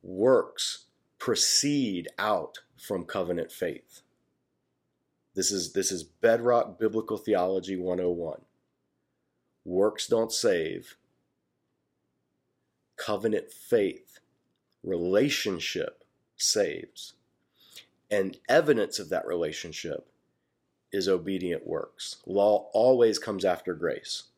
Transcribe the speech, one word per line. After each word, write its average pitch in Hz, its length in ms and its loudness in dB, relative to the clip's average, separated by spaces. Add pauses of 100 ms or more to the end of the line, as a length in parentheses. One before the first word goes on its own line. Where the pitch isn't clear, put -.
Works 98 840 0 (340)
proceed 117 880 0 (100)
out 98 400 -2 (180)
from 90 280 -6
covenant 87 480 -4
faith. - 500 -8 (1300)
This 95 160 -2
is, 87 220 -4
this 98 180 0
is 87 100 -6
bedrock 117 760 2
biblical 107 420 -2
theology 95 580 0
one 90 240 -2
oh 90 100 0
one. 85 320 -6 (1200)
Works 95 440 0
don't 113 240 2
save. 90 640 -2 (2000)
Covenant 104 560 -2
faith, - 680 -2 (640)
relationship 92 1200 -2 (340)
saves. - 800 -2 (960)
And 95 280 0 (100)
evidence 143 500 4
of 90 120 -10
that 90 140 0
relationship 82 840 -6 (840)
is 95 160 0
obedient 90 580 -2
works. - 580 -8
Law 101 480 4
always 120 460 6
comes 98 260 -6
after 90 300 0
grace. - 500 -6 (140)